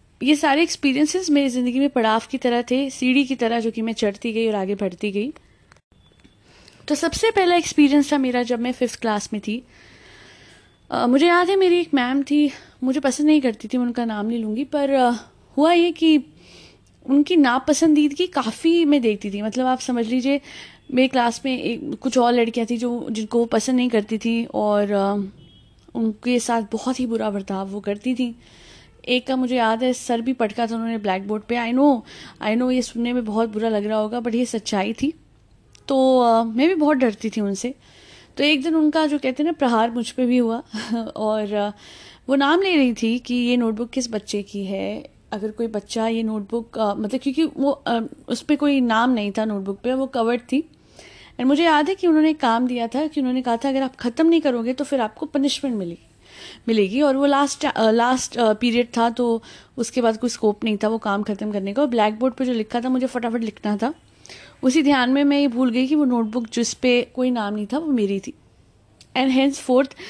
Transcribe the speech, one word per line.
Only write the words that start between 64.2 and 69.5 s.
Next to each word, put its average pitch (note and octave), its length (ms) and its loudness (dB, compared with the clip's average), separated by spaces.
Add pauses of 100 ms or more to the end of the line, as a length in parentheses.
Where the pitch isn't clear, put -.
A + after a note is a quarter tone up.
उसी C4 200 4
ध्यान C4 260 4
में C#4 140 2
मैं C#4+ 160 4
ये C#4+ 80 4
भूल B3 220 0
गई B3+ 180 0
कि D4+ 80 0
वो D4 100 2
नोटबुक A#3 420 -2
जिस - 260 -2
पे B3 280 2
कोई B3+ 300 -2
नाम G#3+ 220 -4
नहीं G#3 200 -6
था, C#4 40 0
वो E4 100 -6
मेरी G3+ 320 0
थी। - 140 -12 (840)
And C4 140 2
henceforth C4+ 640 0 (140)